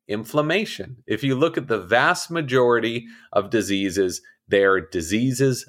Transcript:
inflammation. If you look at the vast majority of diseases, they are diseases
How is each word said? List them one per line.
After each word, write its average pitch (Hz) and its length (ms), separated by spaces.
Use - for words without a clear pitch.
inflammation. 147 1000
If - 180
you 135 100
look 151 220
at 139 100
the 110 140
vast 127 500
majority 120 760
of 98 180
diseases, 98 720
they 98 180
are 95 160
diseases 117 880